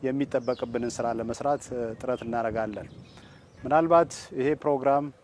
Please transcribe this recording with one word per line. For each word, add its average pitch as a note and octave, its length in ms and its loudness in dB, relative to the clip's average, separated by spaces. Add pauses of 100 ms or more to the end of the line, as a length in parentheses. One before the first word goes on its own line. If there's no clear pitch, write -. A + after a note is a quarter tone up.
የሚጠበቅብንን B2 880 -2
ስራ A#2 220 -2
ለመስራት፣ A#2 540 -2
እ፣ B2 140 -4 (140)
ጥረት B2 260 -4
እናደርጋለን። A2+ 680 -2 (720)
ምናልባት E3 520 6 (220)
ይሄ C3+ 220 2
ፕሮግራም፣ C#3 500 2 (180)